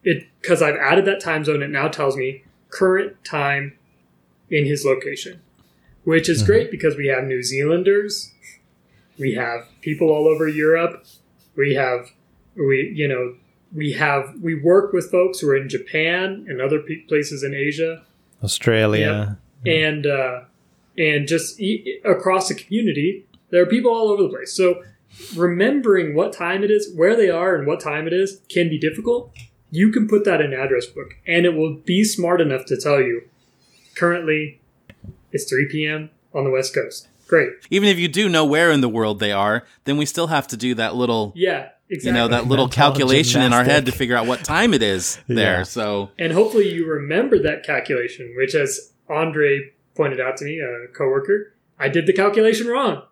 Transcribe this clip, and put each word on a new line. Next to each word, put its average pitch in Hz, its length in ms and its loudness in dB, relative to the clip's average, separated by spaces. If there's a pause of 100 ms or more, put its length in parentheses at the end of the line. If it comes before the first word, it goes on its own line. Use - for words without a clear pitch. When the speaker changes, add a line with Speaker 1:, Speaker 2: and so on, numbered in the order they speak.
Speaker 1:
It, 165 240 0 (160)
'cause 170 180 2
I've 147 140 2
added 156 300 2
that 196 160 0
time 156 240 -4
zone, 147 180 0
it 143 80 -6
now 143 160 -2
tells 143 300 -2
me 135 260 -6 (280)
current 190 540 0
time 143 500 -4 (760)
in 147 140 2
his 139 200 -2
location, 131 560 -4 (640)
which 160 260 2
is 160 100 2
Speaker 2:
Mm-hmm. 107 80 2
Speaker 1:
great 214 260 4
because 143 240 -2
we 139 100 -4
have 135 180 0
New 131 200 -4
Zealanders, 180 880 0 (840)
we 135 160 -2
have 120 340 -6 (120)
people 156 300 0
all 151 160 4
over 156 220 2
Europe, 160 580 0 (500)
we 139 180 0
have, 127 360 -2 (460)
we, 139 360 0
you 151 140 -2
know, 123 280 -4 (380)
we 151 200 -4
have, 143 500 -2
we 165 120 -4
work 180 380 4
with 175 180 -2
folks 185 300 0
who 147 100 0
are 135 60 4
in 135 120 -4
Japan 180 800 -4
and 131 120 -8
other 143 200 0
pe-, 156 280 -12
places 147 340 -2
in 139 120 -6
Asia. 151 500 -4 (380)
Speaker 2:
Australia. 107 960 0 (260)
Speaker 1:
Yep. 160 120 2
And, 151 300 0
uh, 131 340 -2 (560)
and 151 300 0
just 156 340 -4
e-, 190 440 -6
across 190 440 2
the - 60 -4
community, 190 720 -2 (240)
there 175 120 6
are 175 40 6
people 240 260 2
all 220 160 0
over 202 140 2
the 175 60 2
place. 131 240 -10
So 180 300 0 (540)
remembering 180 800 2
what 196 180 0
time 180 320 -4
it 208 60 2
is, 208 240 0
where 180 220 4
they 202 140 4
are, 175 260 0
and 143 100 -2
what 156 140 -2
time 156 260 -4
it 165 60 -2
is 190 360 -2
can 175 200 0
be 151 100 -2
difficult. 160 540 -2 (380)
You 196 200 4
can 220 180 2
put 208 160 2
that 175 160 2
in 143 120 0
address 131 340 -2
book, - 280 -16 (120)
and 170 180 2
it 175 100 4
will 156 200 0
be 185 300 0
smart 180 360 0
enough 139 260 0
to 127 100 -2
tell 143 240 2
you, 120 220 -2 (720)
"Currently, 156 680 -2 (720)
it's - 120 -4
three 135 220 0
P 151 200 -6
M 156 240 -8 (240)
on 139 100 -2
the 135 60 -2
West 131 240 -2
Coast." - 340 -6 (180)
Great. 151 220 2 (220)
Speaker 3:
Even 202 180 2
if 185 100 4
you 175 80 0
do 190 220 0
know 160 160 2
where 156 260 4
in 143 120 4
the 123 60 2
world 107 300 -2
they 104 140 -2
are, 104 320 0 (200)
then 139 120 -2
we 151 100 -2
still 170 220 -2
have 151 180 0
to 127 100 -10
do 123 200 -2
that 113 180 -2
little, 113 400 0
Speaker 1:
Yeah, 170 360 -2 (180)
Speaker 3:
you 127 240 -4
know, 120 140 2
Speaker 1:
exactly. - 40 0
Speaker 3:
that 120 180 0
little 131 180 2
Speaker 2:
Mental - 20 -4
Speaker 3:
calculation 139 760 4
in 123 100 4
our 123 120 6
head 143 220 4
to 127 40 0
Speaker 2:
gymnastic. - 80 -8
Speaker 3:
figure 123 180 0
out 117 120 0
what 123 160 -2
time 190 280 2
it 135 100 4
is 95 400 -2
Speaker 2:
<laughs> - 40 -20
Yeah. 120 80 -4
Speaker 3:
there. 95 300 2
So 101 460 -4 (100)
Speaker 1:
And 165 120 -2
hopefully 208 400 2
you 165 140 -4
remember 160 540 0
that 151 240 -2
calculation, 127 720 -4
which, 131 180 -2
as - 380 -2 (160)
Andre 147 640 0 (240)
pointed 135 240 0
out 131 160 -4
to 143 80 -12
me, 156 160 -8
a 120 260 -10 (100)
coworker, 139 560 0 (280)
I 139 80 0
did 151 180 0
the 185 60 4
calculation 220 560 2
wrong. 240 440 -2